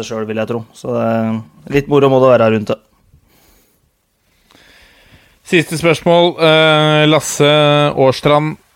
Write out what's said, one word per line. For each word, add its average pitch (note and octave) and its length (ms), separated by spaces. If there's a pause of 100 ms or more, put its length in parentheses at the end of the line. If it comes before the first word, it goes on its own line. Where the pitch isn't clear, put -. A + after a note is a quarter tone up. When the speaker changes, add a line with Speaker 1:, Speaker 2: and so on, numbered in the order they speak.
Speaker 1:
selv, A2 220
vil A2 80
jeg A2 160
tro. A2+ 140 (100)
Så B2+ 180
det, A2+ 800
litt C#3+ 140
moro C#3+ 240
må C3 100
det C3 160
være A2+ 160
rundt G#2+ 140
det. A#2 100 (2750)
Speaker 2:
Siste E3 320
spørsmål, E3+ 600
eh, D#3 680
Lasse D3 420 (460)
Årstrand. D3 640 (180)